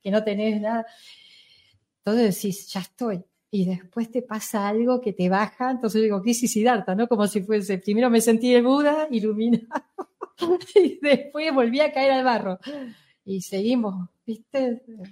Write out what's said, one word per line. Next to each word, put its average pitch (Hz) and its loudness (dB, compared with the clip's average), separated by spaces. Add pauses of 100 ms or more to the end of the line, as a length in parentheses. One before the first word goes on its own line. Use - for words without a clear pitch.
que 196 -6
no 214 0
tenés 214 -2
nada. 226 -4 (1120)
Entonces 214 2
decís, - -6
"Ya 190 -6
estoy". 190 -8 (300)
Y 196 0
después 190 -6
te 247 -2
pasa 214 -4
algo 240 0
que 226 -4
te 180 0
baja, 208 0
entonces 220 -2
digo, 208 0
crisis 233 0
Siddhartha, 214 2
¿no? 233 0
Como 208 2
si 202 -2
fuese, 202 -2
primero 214 2
me 233 4
sentí 226 4
el 240 6
Buda, 294 2
iluminado, 226 0 (560)
<laughs> 349 0
y 349 4
después 294 0
volví 254 2
a 294 2
caer 269 2
al 262 2
barro. 202 -2 (680)
Y 196 -6
seguimos, 202 -2 (160)
¿viste? 247 -6 (300)